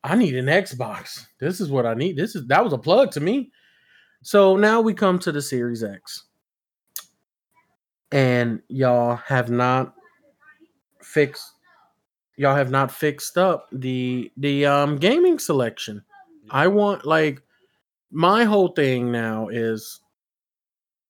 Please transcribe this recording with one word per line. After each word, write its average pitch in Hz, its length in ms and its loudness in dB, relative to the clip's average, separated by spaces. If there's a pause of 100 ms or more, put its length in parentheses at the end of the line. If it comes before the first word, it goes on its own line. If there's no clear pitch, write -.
I 165 120 -2
need 185 200 2
an 127 120 -2
Xbox. 127 800 -4 (140)
This 175 220 -4
is 151 100 -4
what 127 160 0
I 113 80 0
need." 151 220 -4
This 208 180 -4
is, 143 120 -8
that 160 160 4
was 190 100 -2
a 127 40 -4
plug 196 340 2
to 147 100 -6
me. - 300 -4 (720)
So 196 340 6
now 214 240 4
we 220 120 2
come 190 260 2
to 175 120 -6
the 147 100 -4
Series 120 420 -4
X. - 420 -12 (1900)
And 123 560 2
y'all 123 480 0
have 123 340 -2
not 123 460 0 (1080)
fixed, - 520 -2 (800)
y'all 139 200 2
have 135 140 0
not 135 220 0
fixed - 460 -4
up 175 340 0
the, 127 640 -4
the, 143 280 0
um, 143 320 2
gaming 302 420 2
selection. 113 640 -4 (480)
I 143 160 2
want, 202 380 0
like, 156 360 0 (720)
my 185 320 2
whole 208 260 4
thing 127 420 0
now 110 360 -4
is 113 540 -6 (1080)